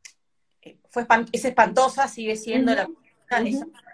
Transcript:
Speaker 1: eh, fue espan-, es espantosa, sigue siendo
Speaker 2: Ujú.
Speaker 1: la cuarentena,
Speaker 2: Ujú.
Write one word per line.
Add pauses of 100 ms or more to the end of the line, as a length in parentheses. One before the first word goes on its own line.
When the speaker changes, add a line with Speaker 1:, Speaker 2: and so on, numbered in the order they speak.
(600)
Speaker 1:
eh, (120)
fue
espan-,
es
espantosa,
sigue
siendo
Speaker 2:
Ujú.
Speaker 1:
la (440)
cuarentena,
Speaker 2:
Ujú. (220)